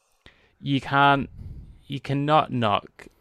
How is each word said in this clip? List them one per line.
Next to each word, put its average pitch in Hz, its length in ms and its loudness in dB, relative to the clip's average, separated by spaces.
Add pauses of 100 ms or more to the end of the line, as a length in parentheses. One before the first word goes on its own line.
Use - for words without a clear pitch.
(600)
you 139 220 -2
can't, 139 480 2 (580)
you 139 120 -10
cannot 143 520 0
knock 113 560 -2 (140)